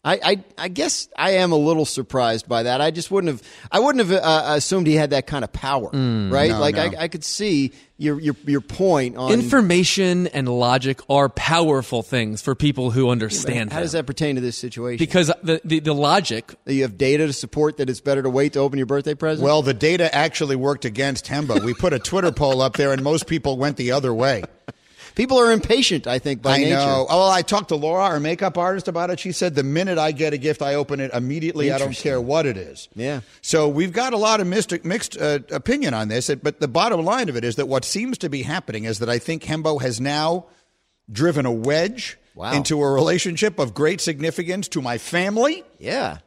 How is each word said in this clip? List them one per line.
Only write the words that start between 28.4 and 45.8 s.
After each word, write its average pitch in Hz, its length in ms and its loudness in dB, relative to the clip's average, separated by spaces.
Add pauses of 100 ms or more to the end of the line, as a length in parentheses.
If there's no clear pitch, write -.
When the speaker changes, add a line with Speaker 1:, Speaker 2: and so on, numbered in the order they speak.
Speaker 3:
artist, 185 320 -2
about 170 220 -2
it. 170 60 -2
She 180 140 -8
said, 180 240 -2
"The 139 80 2
minute 170 340 0
I 156 140 2
get 147 220 -2
a 147 40 -4
gift, 147 240 -2
I 143 140 0
open 143 240 -2
it 135 140 -4
immediately. 147 580 -2
I 135 60 0
don't 135 100 -2
Speaker 1:
Interesting. 135 240 -4
Speaker 3:
care 127 80 0
what 143 260 0
it 113 120 -2
is." 78 380 -14
Speaker 1:
Yeah. 127 260 -6 (200)
Speaker 3:
So 147 280 2
we've 165 240 0
got 247 180 0
a 226 60 -2
lot 214 240 4
of 180 60 0
mixed, 180 360 -2
mixed, 185 340 -4
uh, 147 220 0 (120)
opinion 226 420 0
on 110 160 -2
this, 120 200 -2 (140)
but 147 160 -2
the - 80 0
bottom 165 380 2
line 220 240 0
of 120 80 -4
it 113 80 -4
is 117 100 -2
that 147 140 -2
what 131 160 0
seems 233 320 -4
to 165 120 -6
be 139 140 -6
happening 110 400 -6
is 110 160 -4
that 117 100 -2
I 120 80 0
think 117 260 -6
Hembo 156 380 -2
has 123 200 -4
now 156 460 -2 (640)
driven 135 360 0
a 123 60 0
wedge 156 640 -2 (160)
Speaker 1:
Wow. 104 180 -8
Speaker 3:
into 147 300 0
a 139 100 2
relationship 170 680 2
of 120 140 -2
great 156 280 0
significance 165 640 -4
to 151 140 -4
my 120 160 -4
family. 220 680 0 (160)
Speaker 1:
Yeah. 123 480 -4